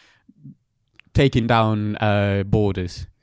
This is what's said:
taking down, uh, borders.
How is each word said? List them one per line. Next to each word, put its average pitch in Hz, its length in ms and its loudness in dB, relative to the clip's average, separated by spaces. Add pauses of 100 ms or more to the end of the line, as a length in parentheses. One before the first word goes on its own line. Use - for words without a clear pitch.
(1160)
taking 135 320 2
down, 107 500 0
uh, 101 480 0
borders. 98 640 -2 (160)